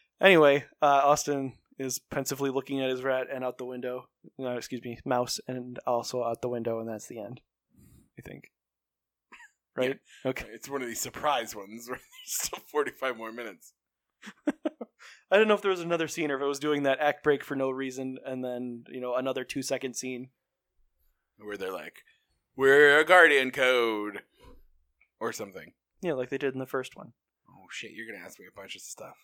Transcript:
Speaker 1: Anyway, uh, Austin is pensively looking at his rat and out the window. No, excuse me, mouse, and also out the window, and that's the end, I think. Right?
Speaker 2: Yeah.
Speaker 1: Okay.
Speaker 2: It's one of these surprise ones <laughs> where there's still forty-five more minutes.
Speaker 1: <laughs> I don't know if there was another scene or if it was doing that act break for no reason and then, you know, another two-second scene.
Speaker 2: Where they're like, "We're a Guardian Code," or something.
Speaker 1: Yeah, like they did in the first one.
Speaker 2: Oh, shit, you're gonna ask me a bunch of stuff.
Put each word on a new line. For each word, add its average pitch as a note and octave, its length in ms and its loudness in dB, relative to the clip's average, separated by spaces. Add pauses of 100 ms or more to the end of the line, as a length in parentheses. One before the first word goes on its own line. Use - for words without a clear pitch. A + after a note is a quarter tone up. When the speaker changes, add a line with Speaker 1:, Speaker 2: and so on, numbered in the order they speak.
(200)
Speaker 1:
Anyway, D3+ 440 8 (180)
uh, C#3+ 220 6
Austin C#3+ 500 2 (240)
is C3 200 -6
pensively C#3 520 -4
looking C3+ 300 -4
at C3 100 0
his B2+ 120 -4
rat C3 300 0
and C3 120 -6
out B2 140 -6
the B2 60 -8
window. B2+ 440 -8 (300)
No, B2+ 180 -6
excuse A#2+ 280 -8
me, A#2 200 -10
mouse, B2 440 0
and B2 380 -8
also B2 380 -2
out A#2 180 -4
the B2+ 60 -4
window, A2+ 320 -4
and A2+ 80 -8
that's A2 180 -10
the A#2+ 120 -14
end, A2 220 -12 (800)
I - 40 -20
think. - 280 -18 (1300)
Right? C3 220 -2 (260)
Speaker 2:
Yeah. C3 60 0
Speaker 1:
Okay. B2 220 -8
Speaker 2:
It's A2+ 160 -16
one C#3 140 -6
of B2 60 -6
these A#2 120 -8
surprise B2 560 -4
ones G#2+ 300 -14
<laughs> - 20 -16
where B2 100 -8
there's - 40 -20 (240)
still - 340 -6 (100)
forty-five C3 460 -2
more A2+ 160 -12
minutes. A2+ 400 -14 (760)
Speaker 1:
<laughs> - 0 - (840)
I F#3+ 60 4
don't G#3+ 120 6
know G#3+ 60 6
if G3+ 80 0
there G3+ 80 0
was F#3 100 -2
another E3 280 -2
scene D#3 220 -4
or C#3 60 0
if C3+ 60 -6
it C#3+ 40 -2
was C#3 140 -4
doing D3 240 0
that C3+ 160 2
act D3 240 0
break C#3+ 200 4
for - 120 -6
no C3+ 140 0
reason C3 540 -8
and C3 200 -8
then, B2 440 -8
you B2+ 120 -12
know, B2 160 -4
another C3 280 -2
two-second C3 500 -4
scene. B2+ 340 -8 (1120)
Speaker 2:
Where G#2 180 -10
they're F#2+ 160 -6
like, D#2 300 -12 (540)
"We're C#3+ 440 8
a D#3 40 4
Guardian D3+ 460 8
Code," A#2 720 0 (960)
or A2+ 140 -6
something. F#2 400 -12 (280)
Speaker 1:
Yeah, F3 120 -2
like B2+ 180 -4
they C#3 80 -4
did C3+ 160 -2
in C3 60 -6
the C3 60 -6
first C3 300 -6
one. - 160 -18 (380)
Speaker 2:
Oh, F#2+ 200 -20
shit, - 220 -12
you're A2+ 140 -14
gonna G2 180 -16
ask E2+ 140 -18
me F2+ 80 -20
a - 100 -20
bunch G2 200 -14
of F#2 60 -20
stuff. - 420 -16